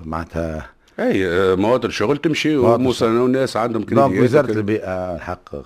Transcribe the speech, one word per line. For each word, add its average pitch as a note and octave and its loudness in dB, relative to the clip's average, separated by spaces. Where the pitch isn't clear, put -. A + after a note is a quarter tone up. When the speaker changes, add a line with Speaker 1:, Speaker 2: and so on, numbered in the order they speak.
Speaker 1:
مم. D#2+ -12
Speaker 2:
معناتها D#2+ -8
Speaker 1:
أي، A#2+ 0
آه، F#2 4
مواطن G#2+ 2
شغل G#2+ -2
تمشي D3+ -2
Speaker 2:
مواطن A#2 4
Speaker 1:
وموصل B2+ 0
Speaker 2:
شغل. A2+ 2
Speaker 1:
والناس B2+ 0
عندهم A2 -2
Speaker 2:
دونك A2 2
Speaker 1:
كريديات G#2 2
Speaker 2:
وزارة C3+ 4
Speaker 1:
وكل- A2 -2
Speaker 2:
البيئة F#2 -4
الحق E2+ -10